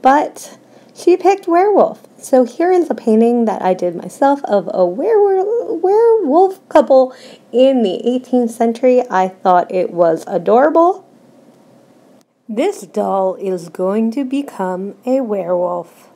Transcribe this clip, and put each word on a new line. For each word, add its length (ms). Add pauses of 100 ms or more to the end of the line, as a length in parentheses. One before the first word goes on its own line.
but 560 (340)
she 240
picked 320
werewolf. 580 (120)
So 260
here 260
is 200
a 40
painting 520
that 160
I 100
did 240
myself 480
of 240
a 180
werewol-, 920
werewolf 880
couple 460 (380)
in 300
the 240
eighteenth 440
century. 580
I 200
thought 440
it 220
was 320
adorable. 840 (1400)
This 340
doll 540
is 340
going 400
to 140
become 720 (100)
a 160
werewolf. 920